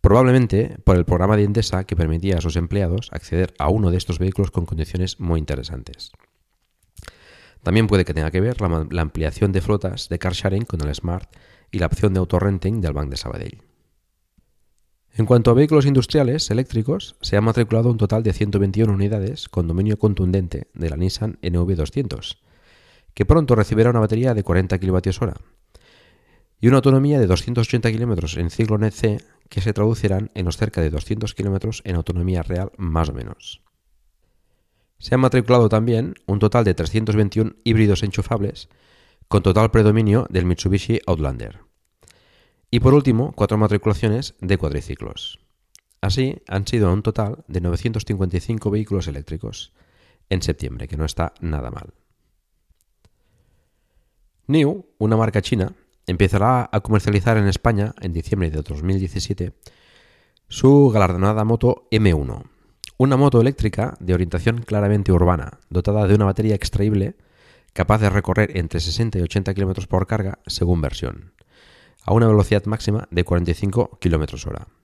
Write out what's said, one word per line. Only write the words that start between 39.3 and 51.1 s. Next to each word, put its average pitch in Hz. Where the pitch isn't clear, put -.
total 107
predominio 107
del 90
Mitsubishi 95
Outlander. 67
Y 120
por 127
último, 131
cuatro 107
matriculaciones 107
de 95
cuadriciclos. -
Así, 131
han 98
sido 101
un 104
total 107
de 90
novecientos 90
cincuenta 92
y -
cinco 110
vehículos 101
eléctricos 71
en 92
septiembre, 62
que -
no 78
está 82